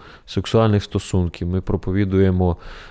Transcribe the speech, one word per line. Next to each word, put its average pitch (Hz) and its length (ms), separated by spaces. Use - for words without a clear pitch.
сексуальних 104 580
стосунків, 90 640
ми 92 120
проповідуємо, 92 960